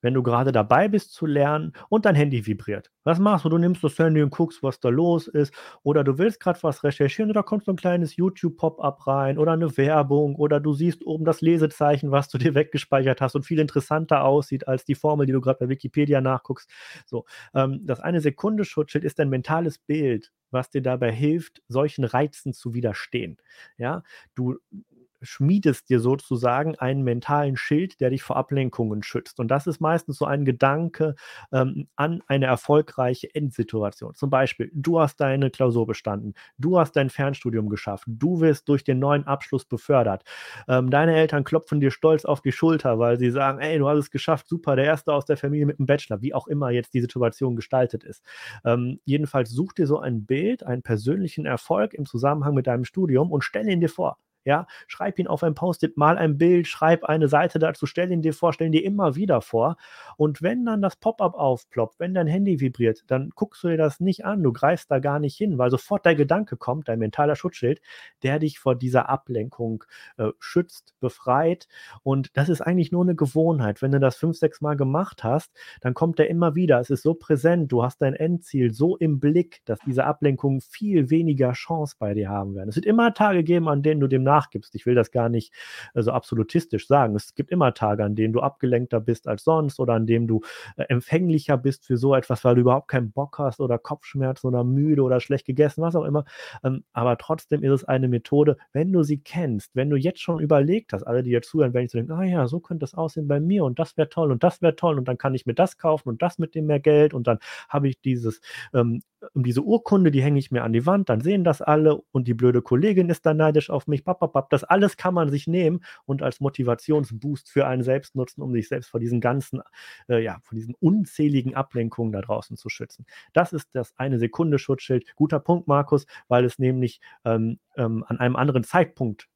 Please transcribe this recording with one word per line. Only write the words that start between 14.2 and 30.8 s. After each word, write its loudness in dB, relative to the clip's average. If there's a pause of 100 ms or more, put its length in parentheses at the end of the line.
aussieht 0
als -2
die -2
Formel, 0
die -2
du 0
grad -2
bei -4
Wikipedia 0
nachguckst. -4 (360)
So, -10 (300)
ähm, 0
das -4
eine 0
Sekunde -2
Schutzschild -4
ist -6
ein 2
mentales -4
Bild, -2 (180)
was -4
dir -4
dabei 0
hilft, -4
solchen -2
Reizen -4
zu -10
widerstehen. -6 (400)
Ja, -6 (320)
du -4 (640)
schmiedest 0
dir 4
sozusagen -2
einen -2
mentalen -2
Schild, -2
der 0
dich -4
vor -6
Ablenkungen -4
schützt. -10
Und -2
das 0
ist -4
meistens -2
so -2
ein -2
Gedanke, 0 (360)